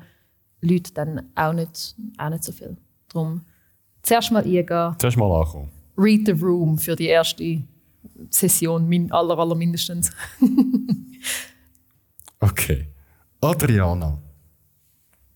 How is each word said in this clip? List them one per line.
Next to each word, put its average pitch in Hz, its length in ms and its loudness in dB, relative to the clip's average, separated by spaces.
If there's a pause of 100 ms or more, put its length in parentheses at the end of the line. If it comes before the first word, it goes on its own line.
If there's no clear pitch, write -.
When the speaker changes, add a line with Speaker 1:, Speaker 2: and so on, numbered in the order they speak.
(600)
Speaker 1:
Leuten 175 320 0
dann 151 420 -6
auch 160 180 0
nicht, - 420 -6 (220)
auch 147 120 -6
nicht 160 140 -6
so - 100 -10
viel. - 240 -16 (320)
Darum 165 320 -6 (600)
zuerst 233 300 2
mal 214 100 4
eingehen. 170 560 0
Speaker 2:
Zuerst 120 200 0
mal 92 240 4
ankommen. 76 280 -4 (280)
Speaker 1:
Read 214 280 4
the 214 60 2
room 165 480 2
für 165 160 -4
die 165 120 -4
erste 165 540 0 (680)
Session, 165 580 0
min-, 170 240 0
aller, 170 260 2
aller 170 180 0
mindestens. 170 560 -4 (280)
<laughs> 247 100 6 (1900)
Speaker 2:
Okay. 76 480 -2 (540)
Adriana. 95 760 2 (1200)